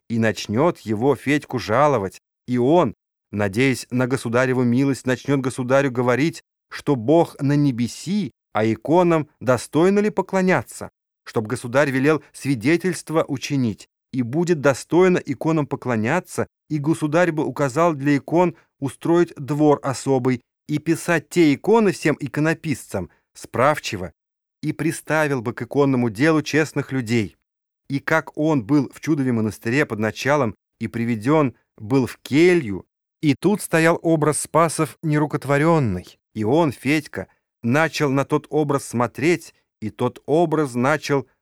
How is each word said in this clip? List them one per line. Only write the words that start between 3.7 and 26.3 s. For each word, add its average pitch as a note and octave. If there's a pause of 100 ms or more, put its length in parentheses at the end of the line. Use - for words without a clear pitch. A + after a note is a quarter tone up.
на B2+
государеву B2+
милость, B2+
начнёт C3+
государю C3
говорить, B2 (280)
что -
Бог C#3+
на C#3+
небеси, C#3+ (200)
а G#2+
иконам D#3+ (120)
достойно D3+
ли G#3
поклоняться, F#3 (340)
чтоб A2
государь B2+
велел C#3 (100)
свидетельство D#3
учинить, C3 (260)
и C3+
будет D#3
достойно E3
иконам D3+
поклоняться, B2 (220)
и D3+
государь D#3+
бы D3+
указал D3
для C#3+
икон E3+ (220)
устроить E3+
двор D3
особый B2+ (260)
и D3+
писать D#3+
те D#3
иконы G#3+
всем D3
иконописцам D3 (240)
справчиво, A2+ (500)
и D3+
приставил D3+
бы A2
к -
иконному C3
делу D3